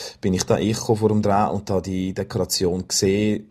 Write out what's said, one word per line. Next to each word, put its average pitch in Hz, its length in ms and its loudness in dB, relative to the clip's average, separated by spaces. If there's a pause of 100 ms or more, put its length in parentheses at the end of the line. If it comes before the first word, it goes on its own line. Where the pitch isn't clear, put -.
(200)
bin 95 140 0
ich 90 100 0
da 107 140 2
ich 104 200 0
gekommen 110 200 0
vor 107 100 4
dem 107 140 2
Dreh 101 280 2
und 101 180 -6
da 95 120 0
die 92 320 -2
Dekoration 92 760 -2
gesehen. 104 640 0